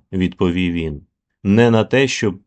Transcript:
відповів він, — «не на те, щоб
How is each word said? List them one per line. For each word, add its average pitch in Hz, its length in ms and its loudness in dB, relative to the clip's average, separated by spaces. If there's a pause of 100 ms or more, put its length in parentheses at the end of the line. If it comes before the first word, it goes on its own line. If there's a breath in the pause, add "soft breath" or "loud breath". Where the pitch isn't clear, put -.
(120)
відповів 90 600 -2
він, — 80 340 -8 (380)
«не 113 260 4
на 110 140 2
те, 131 240 0
щоб 104 380 -4